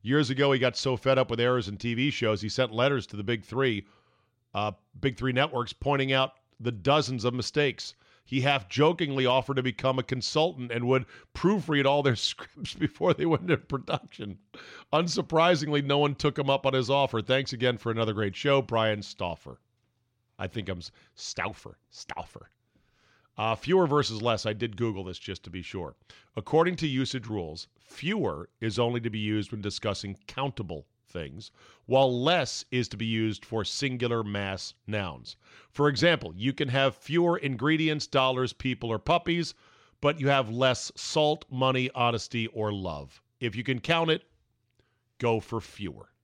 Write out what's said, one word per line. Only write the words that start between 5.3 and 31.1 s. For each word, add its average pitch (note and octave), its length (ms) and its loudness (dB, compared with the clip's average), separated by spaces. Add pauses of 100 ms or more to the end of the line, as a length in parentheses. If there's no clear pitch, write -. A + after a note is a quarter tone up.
networks, B2+ 400 0
pointing C3+ 380 0
out C3+ 220 2 (260)
the A#2+ 120 -2
dozens A#2+ 540 0
of B2 80 2
mistakes. B2+ 640 -2 (300)
He C3 140 -2
half-jokingly C#3 840 2
offered B2+ 320 2
to B2+ 60 0
become C3 360 0
a B2 40 -2
consultant C3+ 680 -2
and A#2+ 160 -2
would B2+ 180 4 (300)
proofread E3 500 2
all C#3+ 160 4
their C3+ 140 4
<laughs> - 0 -
scripts - 580 -6
before E3+ 400 2
they - 120 0
went E3 180 2
into F3+ 140 2
production. - 840 -6 (540)
Unsurprisingly, D#3+ 920 4
no C#3 140 2
one D3 180 4
took - 240 0
him C3+ 100 0
up C3+ 160 2
on C3 80 2
his B2+ 160 0
offer. C3+ 320 2
Thanks C3 300 0
again B2 260 0
for A#2 140 -4
another A2 220 0
great G2+ 220 -2
show, C#3 260 4
Brian A2 420 0
Stauffer." E2 560 -8 (800)
I F#2+ 80 -6
think F#2 200 -8
I'm F#2 120 -6
s-, - 120 -16 (240)
Stauffer. - 640 -8 (140)
Stauffer. - 580 -14 (880)
Uh, A2 180 0
fewer F3+ 300 2
versus C3 360 0
less. A2+ 240 0
I G#2+ 80 0
did G#2+ 240 -6
Google A2 260 -2
this F2+ 160 -10
just - 240 -12
to - 60 -16
be F2+ 120 -10
sure. E2+ 340 -10 (400)
According E3 420 2
to D#3+ 100 -2
usage C3 400 -2
rules, E2+ 400 -6 (100)
fewer C3+ 720 -6 (120)
is A2 180 -2
only A#2+ 220 2
to A2+ 80 -4
be G#2+ 100 -6
used G#2+ 320 -2
when G#2+ 100 -8
discussing G2 560 -4 (100)
countable G2 600 -6 (200)
things, D#2+ 440 -12 (340)